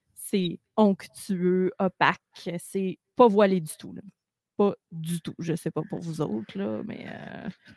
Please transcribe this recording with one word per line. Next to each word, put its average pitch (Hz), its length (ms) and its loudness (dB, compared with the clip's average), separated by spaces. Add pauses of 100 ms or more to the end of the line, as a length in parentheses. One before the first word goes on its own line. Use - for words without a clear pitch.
(160)
c'est 185 440 -2 (180)
onctueux, 185 1000 2
opaque, 180 420 2 (380)
c'est 190 400 -6 (180)
pas 247 120 10
voilé 196 320 6
du 156 180 -10
tout, - 140 -14
là. - 100 -16 (540)
Pas 202 180 2 (160)
du 165 300 -6
tout. - 180 -12
Je 165 160 -2
sais 165 160 -4
pas 156 180 -4
pour - 120 -8
vous 165 200 -8
autres, 214 380 -6
là, 208 260 -4
mais, - 240 -12
euh, - 400 -12 (280)